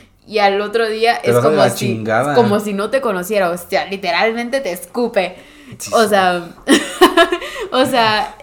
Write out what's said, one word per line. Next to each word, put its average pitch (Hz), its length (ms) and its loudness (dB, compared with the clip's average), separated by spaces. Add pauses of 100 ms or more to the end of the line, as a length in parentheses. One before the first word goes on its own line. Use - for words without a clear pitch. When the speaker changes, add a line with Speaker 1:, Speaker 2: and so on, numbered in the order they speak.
(280)
Speaker 1:
y 208 120 -4
al 196 220 4
otro 220 260 0
día 226 340 0
Speaker 2:
Te - 80 -2
Speaker 1:
es 120 60 4
Speaker 2:
vas 120 100 4
a - 40 4
Speaker 1:
como 151 120 2
Speaker 2:
la - 100 4
Speaker 1:
si, - 60 -8 (100)
Speaker 2:
chingada. 113 480 0
Speaker 1:
como 214 240 4
si 208 140 -6
no 202 180 -4
te 269 100 0
conociera, 190 480 -2
o 175 80 -4
sea, 170 280 -4
literalmente 214 760 -2
te 220 100 -6
escupe. 202 640 -4 (420)
Speaker 2:
Sí, - 140 -12
Speaker 1:
O 226 100 4
Speaker 2:
sí. 202 60 0
Speaker 1:
sea, 180 460 0 (580)
<laughs> 349 580 0
o 254 140 2
sea, 220 580 0